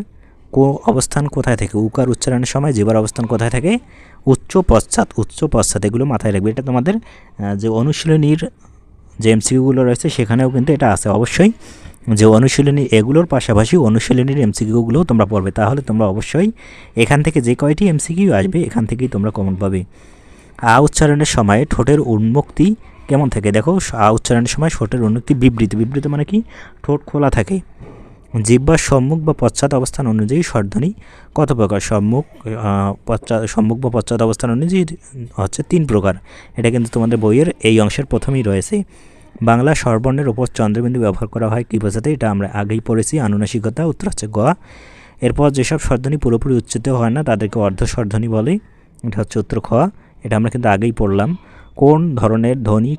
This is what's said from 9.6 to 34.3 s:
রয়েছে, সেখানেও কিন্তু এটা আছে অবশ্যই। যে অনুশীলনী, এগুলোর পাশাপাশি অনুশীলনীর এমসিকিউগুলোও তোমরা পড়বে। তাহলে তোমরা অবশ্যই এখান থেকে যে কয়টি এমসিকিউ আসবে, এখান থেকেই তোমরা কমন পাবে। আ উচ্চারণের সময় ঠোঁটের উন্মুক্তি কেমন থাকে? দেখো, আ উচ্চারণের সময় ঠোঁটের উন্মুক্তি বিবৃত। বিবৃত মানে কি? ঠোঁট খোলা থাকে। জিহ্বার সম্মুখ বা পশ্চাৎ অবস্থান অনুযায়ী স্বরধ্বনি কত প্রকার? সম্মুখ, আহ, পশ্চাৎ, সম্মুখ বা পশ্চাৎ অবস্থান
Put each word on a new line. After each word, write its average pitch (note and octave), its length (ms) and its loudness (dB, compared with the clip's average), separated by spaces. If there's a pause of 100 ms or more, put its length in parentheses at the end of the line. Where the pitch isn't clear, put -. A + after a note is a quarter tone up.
রয়েছে, A#2+ 240 0
সেখানেও B2+ 420 0
কিন্তু C3 220 0
এটা B2+ 200 2
আছে F#2+ 160 -2
অবশ্যই। A#2+ 440 2 (560)
যে A2 180 4
অনুশীলনী, C3+ 640 4
এগুলোর C3 360 4
পাশাপাশি A2+ 500 2
অনুশীলনীর B2+ 640 2
এমসিকিউগুলোও A#2 680 2
তোমরা A2 220 2
পড়বে। G2 240 -2
তাহলে A2 320 0
তোমরা A2 240 0
অবশ্যই B2 440 -2 (460)
এখান C#3 260 2
থেকে D#3 180 0
যে A#2+ 140 2
কয়টি D3+ 340 0
এমসিকিউ E3+ 440 0
আসবে, G2 300 0
এখান - 240 -2
থেকেই A#2+ 220 -4
তোমরা G#2+ 220 -2
কমন F#2+ 260 -4
পাবে। F#2+ 280 -4 (760)
আ A#2 220 4
উচ্চারণের D3 460 2
সময় G#2+ 380 2
ঠোঁটের C#3+ 360 2
উন্মুক্তি B2+ 760 0 (340)
কেমন C#3 220 0
থাকে? G#2 220 -2
দেখো, D3 260 2 (140)
আ G#2+ 180 4
উচ্চারণের A#2 360 2
সময় D3+ 220 -2
ঠোঁটের B2 340 -2
উন্মুক্তি A2+ 320 0
বিবৃত। A2+ 420 2
বিবৃত C3+ 300 -2
মানে D3 180 -2
কি? G#3+ 180 -2 (400)
ঠোঁট C#3+ 240 -2
খোলা D3 240 0
থাকে। F#3+ 300 -2 (840)
জিহ্বার C3+ 340 4
সম্মুখ C#3 400 0
বা D#3 140 -2
পশ্চাৎ C#3 420 0
অবস্থান B2+ 320 -2
অনুযায়ী A2 360 0
স্বরধ্বনি A2+ 500 -2 (420)
কত D3 180 0
প্রকার? G#2 280 0
সম্মুখ, A2+ 440 -2 (220)
আহ, G2+ 480 -4 (120)
পশ্চাৎ, A2+ 400 -4
সম্মুখ A2+ 320 -2
বা B2+ 120 -4
পশ্চাৎ A2+ 320 -2
অবস্থান A2+ 280 -2